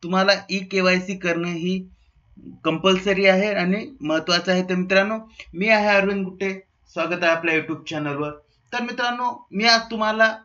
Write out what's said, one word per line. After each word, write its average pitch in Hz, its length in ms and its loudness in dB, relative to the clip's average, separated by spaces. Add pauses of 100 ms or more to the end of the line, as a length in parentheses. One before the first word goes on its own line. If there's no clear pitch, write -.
तुम्हाला 190 300 2 (180)
ई 190 80 -2
केवायसी 185 580 0
करणं 170 320 -2
ही 180 400 -4 (760)
कंपल्सरी 185 640 2
आहे 196 280 4
आणि 185 460 -2
महत्त्वाचं 175 520 0
आहे. 185 100 2
तर 185 120 -2
मित्रांनो, 196 440 0 (360)
मी 190 140 -2
आहे 208 200 4
अरविंद 196 380 2
गुट्टे, 190 280 -6 (380)
स्वागत 170 300 -4
आहे 165 100 4
आपल्या 165 220 0
YouTube 156 360 -4
चॅनलवर. 147 400 -4 (420)
तर 240 100 -4
मित्रांनो, 240 680 -4
मी 196 120 -2
आज 226 160 6 (100)
तुम्हाला 220 540 0